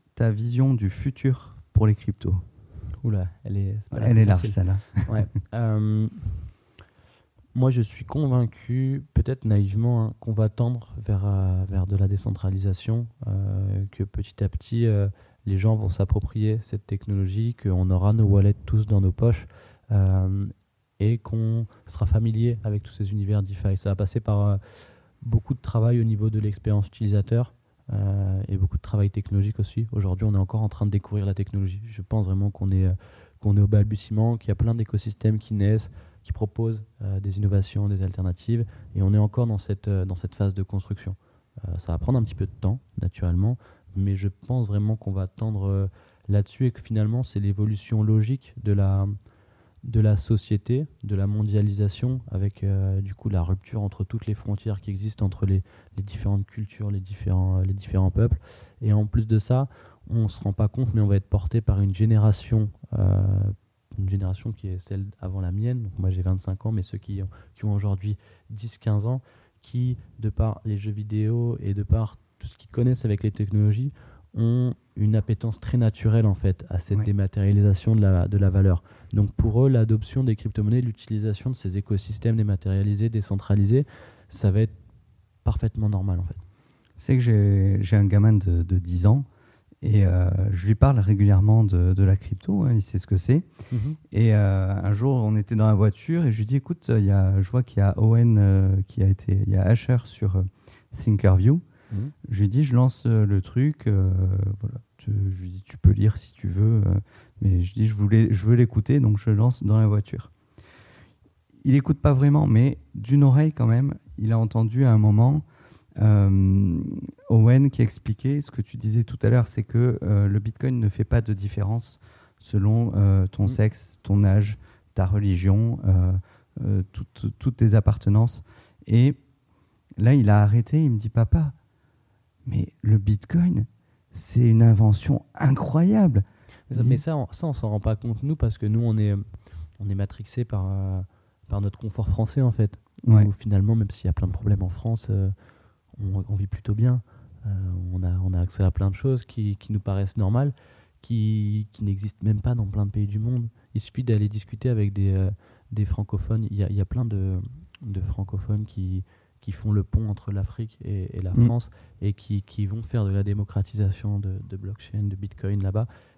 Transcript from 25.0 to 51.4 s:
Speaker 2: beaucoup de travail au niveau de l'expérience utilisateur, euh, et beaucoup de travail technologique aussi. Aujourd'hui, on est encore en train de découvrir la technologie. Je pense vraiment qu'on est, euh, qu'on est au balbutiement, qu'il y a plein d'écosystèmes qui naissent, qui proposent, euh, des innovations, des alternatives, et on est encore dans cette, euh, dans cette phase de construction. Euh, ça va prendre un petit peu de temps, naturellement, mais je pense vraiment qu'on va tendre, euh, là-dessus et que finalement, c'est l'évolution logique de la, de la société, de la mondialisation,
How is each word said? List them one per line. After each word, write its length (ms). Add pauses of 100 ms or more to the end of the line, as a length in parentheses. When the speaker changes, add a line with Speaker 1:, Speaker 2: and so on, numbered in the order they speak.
Speaker 2:
beaucoup 320
de 60
travail 380
au 60
niveau 240
de 100
l'expérience 480
utilisateur, 680 (380)
euh, 540
et 120
beaucoup 180
de 60
travail 280
technologique 480
aussi. 320
Aujourd'hui, 340
on 100
est 40
encore 220
en 80
train 180
de 40
découvrir 360
la 80
technologie. 520
Je 160
pense 240
vraiment 240
qu'on 200
est, 140
euh, 80 (480)
qu'on 160
est 40
au 60
balbutiement, 720
qu'il 140
y 20
a 20
plein 200
d'écosystèmes 640
qui 160
naissent, 360 (320)
qui 100
proposent, 520 (160)
euh, 180
des 200
innovations, 500
des 140
alternatives, 640 (280)
et 60
on 140
est 40
encore 280
dans 100
cette, 320
euh, 160
dans 120
cette 180
phase 180
de 100
construction. 540 (500)
Euh, 120
ça 140
va 60
prendre 200
un 40
petit 120
peu 100
de 80
temps, 260 (220)
naturellement, 560 (400)
mais 200
je 120
pense 400
vraiment 280
qu'on 160
va 140
tendre, 400
euh, 200 (420)
là-dessus 380
et 60
que 100
finalement, 400
c'est 180
l'évolution 600
logique 600
de 100
la, 340 (760)
de 160
la 160
société, 720 (180)
de 120
la 100
mondialisation, 920 (100)